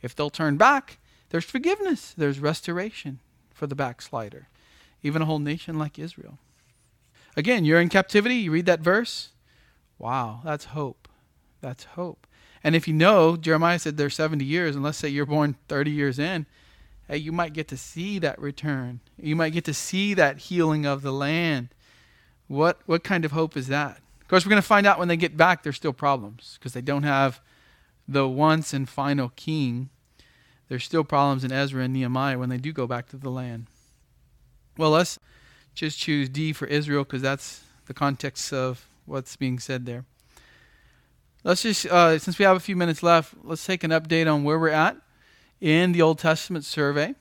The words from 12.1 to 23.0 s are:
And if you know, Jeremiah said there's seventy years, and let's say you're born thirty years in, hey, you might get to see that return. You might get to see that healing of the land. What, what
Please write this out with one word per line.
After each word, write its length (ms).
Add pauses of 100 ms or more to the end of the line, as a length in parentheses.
And 140
if 100
you 80
know, 420
Jeremiah 440
said 160
there's 180
seventy 300
years, 320
and 80
let's 140
say 100
you're 180
born 300 (100)
thirty 240
years 300
in, 260 (640)
hey, 80
you 160
might 220
get 140
to 80
see 440
that 180
return. 640 (200)
You 140
might 180
get 120
to 100
see 400
that 240
healing 480
of 160
the 100
land. 580 (760)
What, 400
what 180